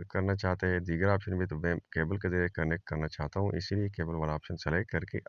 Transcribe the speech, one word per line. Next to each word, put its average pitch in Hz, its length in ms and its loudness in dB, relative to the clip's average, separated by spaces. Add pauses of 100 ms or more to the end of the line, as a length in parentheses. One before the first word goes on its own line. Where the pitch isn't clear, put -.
(120)
करना 98 240 2
चाहते 92 320 0
हैं, 90 160 2
दीगर 87 240 2
ऑप्शन 98 320 2
भी, 90 60 2
तो 78 140 -4
मैं 85 180 2
केबल 82 400 -2
के 95 120 0
ज़रिए 90 200 2
कनेक्ट 85 380 -2
करना 78 200 -2
चाहता 76 320 -4
हूँ, 101 180 2
इसीलिए 101 320 -2
केबल 82 240 -4
वाला 78 200 0
ऑप्शन 78 220 -6
सेलेक्ट 82 360 0
करके - 380 -2